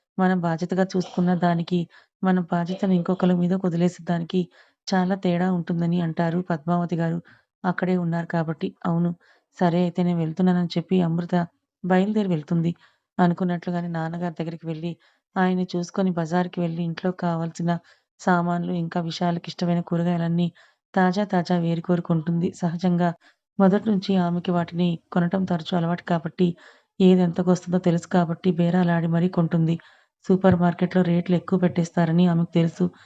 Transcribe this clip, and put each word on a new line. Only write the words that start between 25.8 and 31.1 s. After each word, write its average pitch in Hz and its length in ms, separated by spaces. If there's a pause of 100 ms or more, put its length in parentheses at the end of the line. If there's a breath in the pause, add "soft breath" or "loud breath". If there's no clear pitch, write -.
కాబట్టి, 170 400 (540 soft breath)
ఏది 185 220
ఎంతకొస్తుందో 175 560
తెలుసు 170 300
కాబట్టి 170 440
బేరాలాడి 170 560
మరీ 170 200
కొంటుంది. 165 460 (500 soft breath)
సూపర్ 185 320
మార్కెట్‌లో 175 480
రేట్లు 170 320